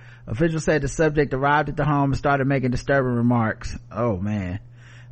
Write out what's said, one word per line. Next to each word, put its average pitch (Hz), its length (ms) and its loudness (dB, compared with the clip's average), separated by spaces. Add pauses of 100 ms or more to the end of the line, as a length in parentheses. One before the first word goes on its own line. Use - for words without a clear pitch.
(260)
Officials 160 380 -2
said 151 180 2
the 139 60 -2
subject 151 460 0
arrived 143 340 2
at 151 80 -6
the 147 80 0
home 143 260 2
and 131 60 0
started 139 300 0
making 131 240 0
disturbing 127 440 0
remarks. 117 640 0 (160)
Oh, 110 240 -2
man. 98 440 -4 (520)